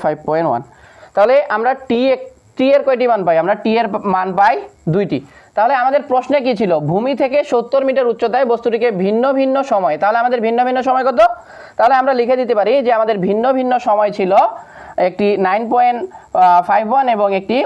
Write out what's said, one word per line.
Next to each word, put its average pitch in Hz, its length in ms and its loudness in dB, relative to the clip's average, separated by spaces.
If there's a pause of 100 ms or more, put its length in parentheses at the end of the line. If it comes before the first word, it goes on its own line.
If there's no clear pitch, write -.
ফাইভ 151 140 -2 (120)
পয়েন্ট 160 200 0
ওয়ান। 120 120 -2 (540)
তাহলে 220 200 4 (200)
আমরা 226 160 -2 (180)
টি 240 100 0 (140)
এক, 254 80 -4 (360)
টি 262 80 0 (100)
এর 277 120 4
কয়টি 254 240 0
মান 208 160 0
পাই? 170 160 2
আমরা 202 200 0
টি 220 160 0
এর 220 80 -2 (280)
মান 185 120 -2 (120)
পাই 220 160 4 (380)
দুইটি। 170 260 -2 (360)
তাহলে 226 260 2
আমাদের 269 200 0 (100)
প্রশ্নে 254 340 0
কি 254 140 0
ছিল? 196 120 0 (200)
ভূমি 233 300 -2
থেকে 277 180 0 (120)
সত্তর 240 360 0
মিটার 254 240 0
উচ্চতায় 233 400 -2
বস্তুটিকে 226 360 0 (160)
ভিন্ন 220 200 0 (160)
ভিন্ন 269 160 0 (160)
সময়, 180 300 0
তাহলে 214 200 0
আমাদের 247 240 -2
ভিন্ন 233 220 0
ভিন্ন 254 200 -2
সময় 254 220 0
কত? 262 120 2 (560)
তাহলে 233 240 4
আমরা 269 180 2
লিখে 240 220 0
দিতে 233 180 0
পারি 202 140 2 (120)
যে 247 120 0
আমাদের 220 200 0 (100)
ভিন্ন 214 180 0 (120)
ভিন্ন 254 160 -2 (140)
সময় 208 300 2
ছিল 185 140 0 (760)
একটি 185 200 -2 (200)
নাইন 208 160 -2 (100)
পয়েন্ট 247 260 2 (680)
ফাইভ 214 240 2
ওয়ান 269 120 2 (100)
এবং 208 120 2 (120)
একটি 226 260 -2